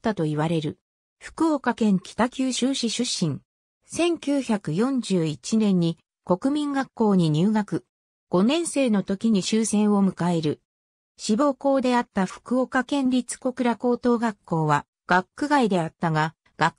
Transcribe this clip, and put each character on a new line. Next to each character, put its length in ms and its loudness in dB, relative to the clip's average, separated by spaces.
た 140 -2
と 100 -2
言 120 -2
わ 120 0
れ 120 0
る。 180 -6
福 320 -2
岡 220 -2
県 260 2
北 300 -4
九 220 -4
州 220 -2
市 140 -4
出 160 -4
身。 360 -4
千 320 -2
九 220 -2
百 320 -2
四 300 0
十 240 0
一 320 -2
年 200 2
に 200 0
国 280 0
民 200 -2
学 220 -4
校 200 2
に 140 4
入 220 2
学。 340 -2
五 120 2
年 240 0
生 220 0
の 140 0
時 280 -2
に 120 2
終 240 0
戦 260 2
を 100 2
迎 340 0
え 40 -2
る。 220 -2
志 180 -2
望 180 2
校 280 0
で 120 0
あ 60 2
っ 120 -4
た 120 0
福 340 -4
岡 260 -2
県 260 -2
立 280 -2
小 140 -6
倉 240 -2
高 220 -2
等 200 0
学 260 -4
校 220 -2
は 200 0
学 200 2
区 120 -4
外 200 2
で 100 0
あ 80 -2
っ 80 -10
た 160 -2
が、 240 0
学 220 0